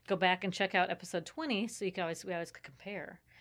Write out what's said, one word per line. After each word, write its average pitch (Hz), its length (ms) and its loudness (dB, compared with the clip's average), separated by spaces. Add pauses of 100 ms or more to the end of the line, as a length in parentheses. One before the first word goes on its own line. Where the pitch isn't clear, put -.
go 196 80 2
back 180 280 4
and 190 100 0
check 196 220 2
out 185 140 6
episode 175 360 -2
twenty 240 420 -2
so 214 180 -6
you 180 60 0
can 185 120 -2
always, 165 220 -2
we 190 80 -2
always 170 180 -4
could - 120 -16
compare. 175 560 -10 (220)